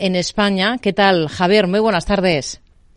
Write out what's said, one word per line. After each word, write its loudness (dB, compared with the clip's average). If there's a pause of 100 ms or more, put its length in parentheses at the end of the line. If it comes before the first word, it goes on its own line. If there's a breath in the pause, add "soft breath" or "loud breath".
en -2
España. -2
¿Qué 0
tal, 2
Javier? 2
Muy 0
buenas 0
tardes. -2 (360)